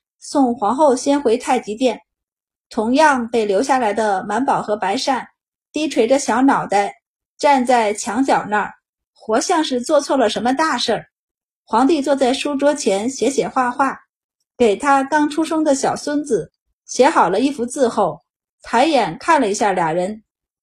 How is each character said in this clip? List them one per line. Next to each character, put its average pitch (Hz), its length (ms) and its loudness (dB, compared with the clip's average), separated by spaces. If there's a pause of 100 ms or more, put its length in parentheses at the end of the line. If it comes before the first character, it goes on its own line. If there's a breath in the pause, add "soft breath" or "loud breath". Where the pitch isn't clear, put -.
(180)
送 262 380 0
皇 208 180 -2
后 277 220 4
先 285 240 0
回 254 180 2
太 254 220 -2
极 208 160 -8
殿。 226 240 0 (680)
同 233 260 -2
样 277 340 2
被 226 160 0
留 202 160 2
下 269 160 0
来 226 140 0
的 208 320 -2
满 214 220 -4
宝 196 160 0
和 208 160 -4
白 196 180 -2
善 262 320 -4 (460)
低 302 160 -4
垂 233 180 0
着 269 100 2
小 240 240 0
脑 208 240 2
袋 196 300 -2 (420)
站 277 280 2
在 233 280 2
墙 233 300 -4
角 247 260 0
那 208 120 0
儿， - 100 -6 (400)
活 226 300 -2
像 330 200 0
是 254 200 -4
做 285 180 0
错 294 160 -2
了 240 140 2
什 202 120 -4
么 247 120 0
大 302 240 0
事 233 160 -2
儿。 - 120 -6 (600)
皇 233 200 2
帝 285 160 2
坐 277 140 0
在 262 180 2
书 285 220 -4
桌 277 180 2
前 220 360 -2
写 247 200 -2
写 - 160 -2
画 254 240 -2
画， 269 300 -2 (580)
给 220 200 4
他 277 260 2
刚 294 260 0
出 320 140 -2
生 311 220 -2
的 285 100 4
小 233 220 -2
孙 294 260 -4
子 220 300 -4 (320)
写 262 240 2
好 247 200 2
了 196 120 0
一 277 100 0
幅 233 140 -6
字 254 240 -2
后， 180 320 -2 (420)
抬 240 220 0
眼 226 340 0
看 311 200 2
了 220 100 0
一 196 40 -2
下 214 180 0
俩 170 200 -2
人， 185 320 -4 (400)